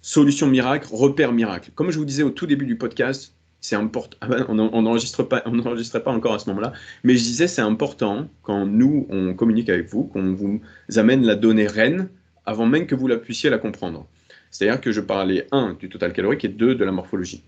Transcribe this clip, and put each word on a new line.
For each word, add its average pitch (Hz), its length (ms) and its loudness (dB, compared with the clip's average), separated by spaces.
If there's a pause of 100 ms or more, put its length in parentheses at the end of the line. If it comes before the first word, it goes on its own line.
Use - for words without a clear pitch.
solution 143 460 4
miracle, 131 440 2
repère 135 400 2
miracle. 110 440 -2
Comme 175 160 -2
je 156 80 -2
vous 151 60 -2
disais 143 180 -2
au 135 80 2
tout - 160 -8
début 143 180 0
du 120 100 -2
podcast, 131 600 -4 (240)
c'est - 160 -4
import-, 107 340 -4 (120)
ah 123 60 -8
ben, 123 220 0
on, 107 80 0
on 110 240 2
n'enregistre 117 400 0
pas, 123 240 0
on 117 60 -4
n'enregistrait 117 500 -4
pas 135 100 -2
encore 113 220 -2
à 104 60 -4
ce - 100 -8
moment-là, 104 240 -4 (300)
mais 127 120 6
je 120 80 4
disais, 120 240 0
c'est 180 140 -2
important, 113 680 -2 (140)
quand 101 240 -2
nous, 127 440 4
on 95 260 -2
communique 113 340 2
avec 87 180 0
vous, 104 180 -2
qu'on 95 280 -2
vous 101 260 -4 (360)
amène 120 280 4
la 107 120 4
donnée 110 320 4
reine 147 420 0 (380)
avant 110 180 -2
même 156 220 2
que - 80 -2
vous 127 120 -2
la 120 100 2
puissiez 123 340 -2
la 113 80 0
comprendre. 85 480 -8 (420)
C'est-à-dire 113 320 0
que 117 100 -2
je 104 100 -2
parlais, 95 500 -2
un, 117 280 0
du - 80 -14
total - 260 -6
calorique - 300 -2
et 107 60 -2
deux, 113 240 2
de 113 100 0
la 95 80 0
morphologie. 92 560 -8